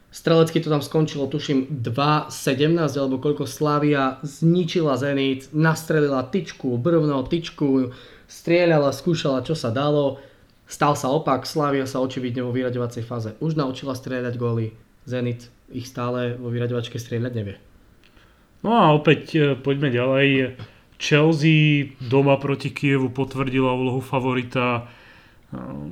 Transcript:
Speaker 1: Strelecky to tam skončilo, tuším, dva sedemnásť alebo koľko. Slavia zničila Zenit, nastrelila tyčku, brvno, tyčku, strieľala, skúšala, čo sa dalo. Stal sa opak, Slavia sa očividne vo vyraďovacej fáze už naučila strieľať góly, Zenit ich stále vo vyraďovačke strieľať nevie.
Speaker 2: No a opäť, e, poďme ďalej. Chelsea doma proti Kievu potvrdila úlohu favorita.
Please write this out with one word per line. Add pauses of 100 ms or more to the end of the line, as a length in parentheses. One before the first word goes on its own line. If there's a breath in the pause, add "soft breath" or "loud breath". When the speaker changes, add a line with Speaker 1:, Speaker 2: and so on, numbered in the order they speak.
Speaker 1:
Strelecky
to
tam
skončilo,
tuším, (160)
dva
sedemnásť
alebo
koľko.
Slavia
zničila
Zenit,
nastrelila
tyčku,
brvno,
tyčku, (320 loud breath)
strieľala,
skúšala,
čo
sa
dalo. (480 loud breath)
Stal
sa
opak,
Slavia
sa
očividne
vo
vyraďovacej
fáze
už
naučila
strieľať
góly, (320)
Zenit (160)
ich
stále
vo
vyraďovačke
strieľať
nevie. (1080 soft breath)
Speaker 2:
No
a
opäť, (160)
e,
poďme
ďalej. (400 loud breath)
Chelsea
doma
proti
Kievu
potvrdila
úlohu
favorita. (1040 loud breath)